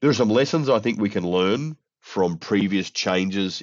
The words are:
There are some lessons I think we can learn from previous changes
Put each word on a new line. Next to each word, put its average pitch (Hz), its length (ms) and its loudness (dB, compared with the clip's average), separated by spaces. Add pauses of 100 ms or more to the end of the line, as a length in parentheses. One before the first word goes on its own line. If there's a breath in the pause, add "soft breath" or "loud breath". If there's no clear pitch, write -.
There 139 80 4
are 139 60 4
some 110 160 2
lessons 139 400 2
I 117 80 4
think 107 220 -2
we 104 100 0
can 87 180 -4
learn 107 480 0 (240)
from 87 380 -2
previous 101 520 -2
changes 95 720 -2